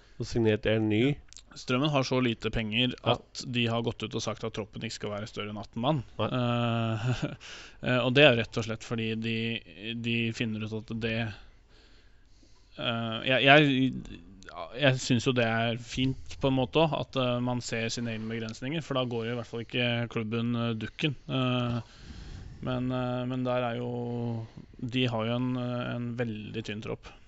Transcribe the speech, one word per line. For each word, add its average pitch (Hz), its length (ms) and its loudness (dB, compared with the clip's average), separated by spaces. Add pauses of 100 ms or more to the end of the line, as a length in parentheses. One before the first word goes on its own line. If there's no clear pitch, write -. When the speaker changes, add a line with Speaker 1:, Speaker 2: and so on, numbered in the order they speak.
(200)
Speaker 1:
Og 120 60 -6
signert 110 400 4
en 110 240 4
ny. 120 260 4 (420)
Speaker 2:
Strømmen 131 320 0
har 139 140 2
så 127 180 0
lite 117 300 0
penger 117 420 0 (100)
Speaker 1:
Ja. 117 100 4
Speaker 2:
at - 360 -8
de 120 180 2
har 113 140 0
gått 117 220 -4
ut 101 120 -4
og 110 60 -4
sagt 107 220 -6
at 113 100 -4
troppen 107 300 -8
ikke 110 100 -6
skal - 180 -6
være 104 180 -6
større 104 200 -6
enn 104 80 -8
atten 104 240 -8
mann. 139 220 2 (140)
Speaker 1:
Nei. 107 100 2
Speaker 2:
Eh, 120 1000 0 (220)
<laughs> - 340 -16
eh, 127 160 2
og 123 140 2
det 139 120 10
er 127 100 10
jo 117 60 4
rett - 160 -6
og 117 80 2
slett 110 180 -6
fordi 113 320 -2
de, 113 800 -4
de 117 220 0 (160)
finner 110 320 -2
ut 107 80 -8
at 110 260 -6
det, 113 160 -2 (1600)
eh, 117 480 -2
jeg, 127 180 4
jeg, 135 500 8 (880)
jeg 131 200 4
synes 117 240 2
jo 135 80 4
det 123 120 4
er 113 320 2
fint 131 640 -2
på 143 80 4
en 135 80 2
måte 131 240 2
også, 151 200 2
at, - 160 -6
eh, 123 220 2
man 123 220 0
ser 113 280 -2
sine 117 240 -4
egne 110 160 -6
begrensninger, 123 540 -6
for - 100 -6
da 131 120 0
går 117 200 -2
jo 120 80 -2
i 123 60 -4
hvert 110 100 -8
fall 117 160 -8
ikke 123 240 0 (200)
klubben, 117 460 -2
eh, 117 180 0
dukken. 110 420 -2 (100)
Eh, 123 560 0 (800)
men, 127 300 -2
eh, 123 340 -2
men 127 180 -2
der 123 280 0
er 117 60 -4
jo, 120 680 -4 (320)
de 127 300 0
har 113 180 0
jo 120 100 0
en, 127 220 0
eh, 123 380 -4
en 120 120 -4 (100)
veldig 107 480 -4
tynn 107 160 -8
tropp. 117 280 -8 (180)